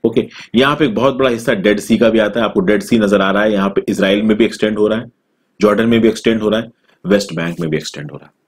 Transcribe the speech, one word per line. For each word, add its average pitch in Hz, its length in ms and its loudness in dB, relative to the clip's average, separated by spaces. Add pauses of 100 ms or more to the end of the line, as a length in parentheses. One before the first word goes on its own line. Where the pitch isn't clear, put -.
ओके, 123 240 0 (260)
यहाँ 139 220 2
पे 151 80 0
एक 113 100 -2
बहुत 127 200 0
बड़ा 131 160 0
हिस्सा 117 240 -2
डेड 104 260 2
सी 110 180 0
का 113 120 4
भी 113 80 2
आता 107 220 0
है, 107 60 0
आपको 101 140 0
डेड 98 220 0
सी 117 160 0
नजर 104 220 2
आ 98 100 2
रहा 101 120 0
है, 107 100 2
यहाँ 98 160 0
पे 98 200 -2
इसराइल 98 340 0
में 107 140 2
भी 110 80 2
extend 107 340 -2
हो 104 100 2
रहा 107 100 -2
है, 117 80 -10 (540)
जॉर्डन 104 260 2
में 117 140 4
भी 110 80 4
extend 110 340 0
हो 107 60 0
रहा 107 120 0
है, 117 80 -12 (380)
वेस्ट 98 280 0
बैंक 85 260 -6
में 80 100 -4
भी 78 60 -2
extend 73 340 -10
हो 71 60 -16
रहा - 100 -20
है। - 220 -20